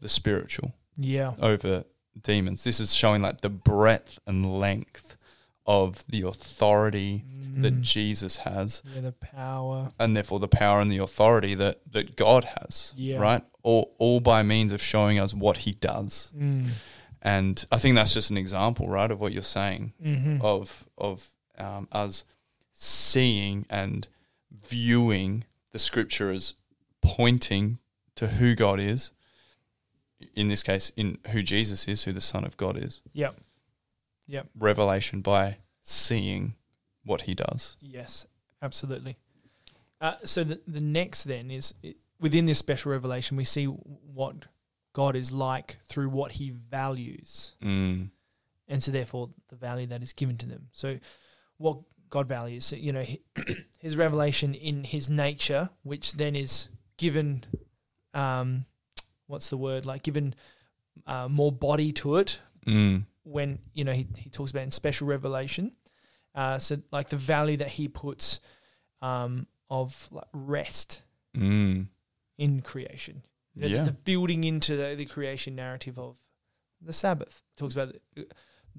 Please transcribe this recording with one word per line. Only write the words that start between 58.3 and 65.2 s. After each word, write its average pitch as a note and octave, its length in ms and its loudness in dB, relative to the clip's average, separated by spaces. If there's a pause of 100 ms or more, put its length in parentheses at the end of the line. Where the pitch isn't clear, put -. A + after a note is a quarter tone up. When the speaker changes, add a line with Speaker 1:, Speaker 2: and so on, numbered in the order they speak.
Speaker 2:
what's C#3+ 240 -8
the C#3 60 -6
word, C3 300 -6
like, C3 160 -10
given, C#3+ 320 -2 (720)
uh, B2+ 220 -6
more D3 240 2
body D3+ 400 0
to D3 240 -2
it G3 220 0 (280)
Speaker 1:
Mm. G#2 380 4 (180)
Speaker 2:
when, C#3+ 360 -6 (160)
you D3 100 -4
know, C3+ 80 -2
he, B2+ 140 -2 (120)
he - 100 -16
talks C#3 220 -8
about C3+ 140 -6
in C3+ 60 -8
special D3 360 -2
revelation. C#3 640 -4 (640)